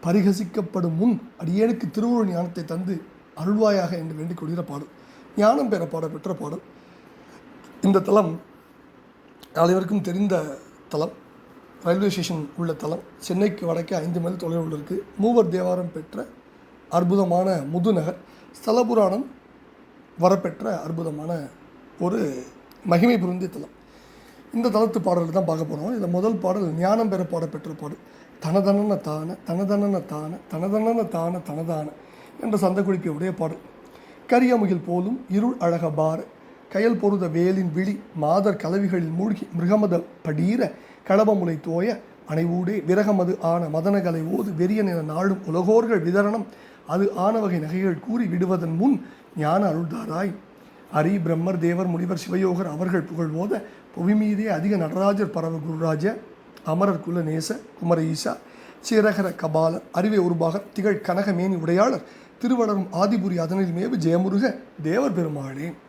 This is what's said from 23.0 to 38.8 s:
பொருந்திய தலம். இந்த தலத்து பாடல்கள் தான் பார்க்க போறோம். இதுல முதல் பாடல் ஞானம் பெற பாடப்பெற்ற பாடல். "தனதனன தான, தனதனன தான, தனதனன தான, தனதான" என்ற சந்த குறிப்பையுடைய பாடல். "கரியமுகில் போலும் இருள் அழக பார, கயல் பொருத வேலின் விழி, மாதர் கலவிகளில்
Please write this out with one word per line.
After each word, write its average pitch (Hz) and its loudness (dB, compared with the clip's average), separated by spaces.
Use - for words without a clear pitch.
பொருந்திய 180 -2
தலம். - -16
இந்த 233 2
தலத்து 220 2
பாடல்கள் 170 0
தான் 185 2
பார்க்க 160 -2
போறோம். 170 -4
இதுல 202 -2
முதல் 190 2
பாடல் 185 -2
ஞானம் 202 2
பெற 185 0
பாடப்பெற்ற 165 -6
பாடல். 151 -10
"தனதனன 196 2
தான, 156 -6
தனதனன 196 0
தான, 151 -8
தனதனன 214 0
தான, 170 -2
தனதான" 160 -6
என்ற 214 0
சந்த 185 2
குறிப்பையுடைய 180 -2
பாடல். 165 -6
"கரியமுகில் 233 4
போலும் 185 -2
இருள் 208 0
அழக 170 0
பார, 156 0
கயல் 214 2
பொருத 196 0
வேலின் 175 2
விழி, 190 -2
மாதர் 175 2
கலவிகளில் 175 0